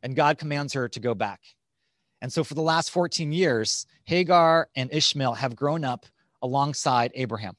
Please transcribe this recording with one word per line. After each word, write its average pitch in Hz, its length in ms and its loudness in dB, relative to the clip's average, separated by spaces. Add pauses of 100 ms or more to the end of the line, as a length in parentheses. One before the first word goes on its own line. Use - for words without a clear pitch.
And 131 120 -8
God 147 240 4
commands 143 360 -4
her 127 140 -2
to 120 120 -10
go 117 140 0
back. 98 260 -6 (800)
And 127 120 -10
so 165 120 -2
for - 100 -10
the 156 80 -4
last 160 280 0
fourteen 170 420 -2
years, 143 540 0 (180)
Hagar 165 720 4
and 131 160 -4
Ishmael 139 420 0
have 120 220 -4
grown 151 280 -2
up 123 220 -6 (360)
alongside 127 720 0
Abraham. 107 440 -6